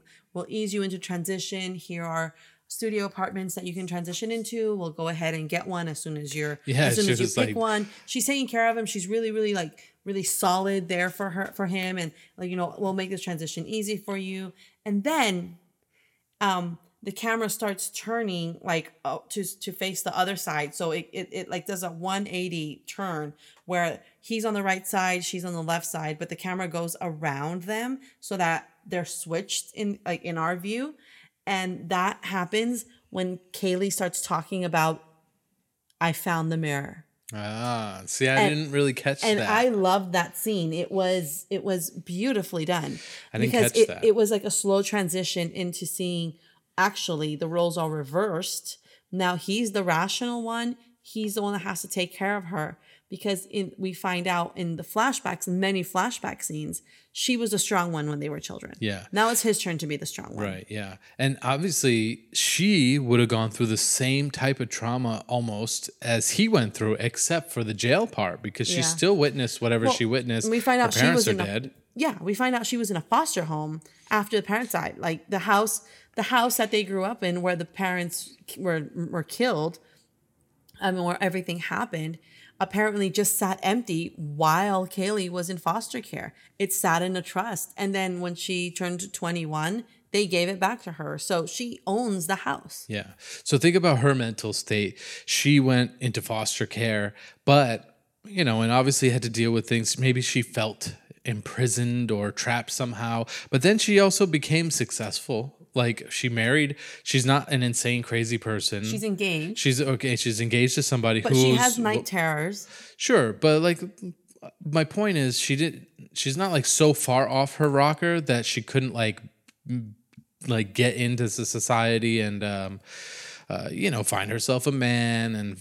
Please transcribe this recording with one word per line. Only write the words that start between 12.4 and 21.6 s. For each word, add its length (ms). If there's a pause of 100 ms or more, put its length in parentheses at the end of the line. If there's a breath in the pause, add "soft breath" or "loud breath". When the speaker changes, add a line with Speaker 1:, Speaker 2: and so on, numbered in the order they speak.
Speaker 1:
you 60
know, 240
"We'll 140
make 180
this 100
transition 460
easy 300
for 200
you." 340 (320 soft breath)
And 200
then, 540 (840)
um, 380 (220)
the 120
camera 360
starts 420
turning, 680
like, 300 (140)
uh, 140 (100)
to, 140 (180)
to 100
face 320
the 140
other 180
side. 400
So 160
it, 220
it, 180
it, 180
like, 160